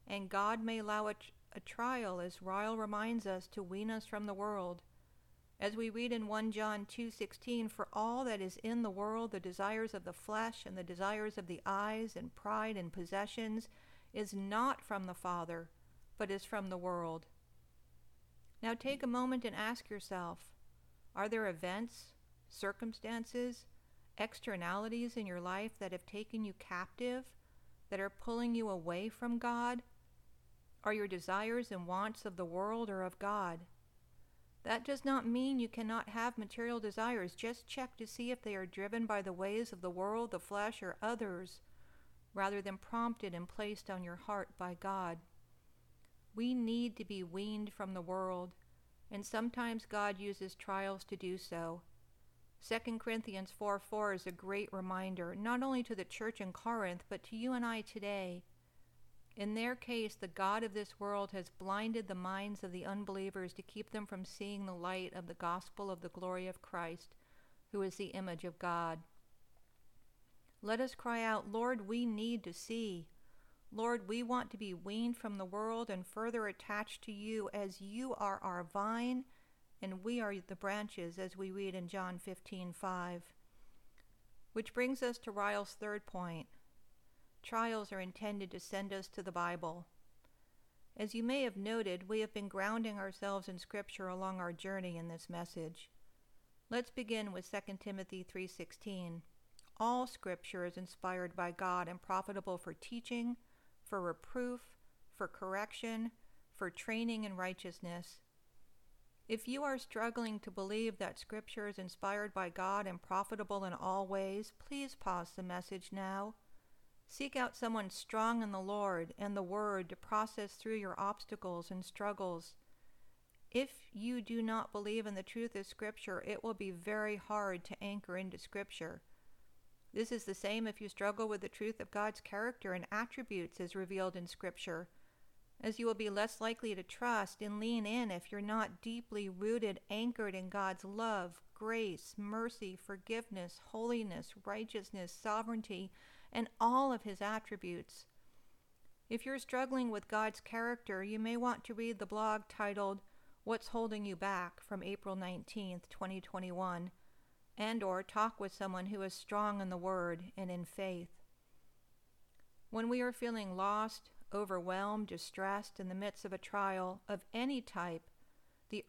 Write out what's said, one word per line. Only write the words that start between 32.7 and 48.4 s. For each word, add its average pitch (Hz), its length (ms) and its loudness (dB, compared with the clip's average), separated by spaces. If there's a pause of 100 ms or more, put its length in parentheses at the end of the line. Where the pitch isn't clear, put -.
or 190 120 0
of 185 160 -2
God? 190 480 2 (960)
That 233 200 2
does 277 220 0
not 269 200 6
mean 254 340 6
you 233 100 4
cannot 226 400 0
have 233 280 0
material 233 420 0
desires. 214 560 2
Just 233 320 -2
check 254 300 -4
to 220 100 -6
see 240 240 -2
if 240 100 -2
they 214 140 -2
are 190 100 -2
driven 202 400 0
by 208 160 4
the 190 100 -2
ways 202 400 2
of 180 100 -8
the 180 100 0
world, 208 400 2
the 185 80 0
flesh, 208 420 0
or 185 200 -4
others, 208 600 -2 (720)
rather 196 280 2
than 190 160 -2
prompted 233 560 0
and 175 140 -4
placed 208 420 -4
on 185 140 -2
your 175 140 -6
heart 196 400 -2
by 180 160 -2
God. 180 460 0 (1160)
We 240 180 4
need 233 440 4
to 208 80 -6
be 190 180 -2
weaned 202 480 -2
from 190 220 -2
the 185 80 -2
world, 185 520 0 (560)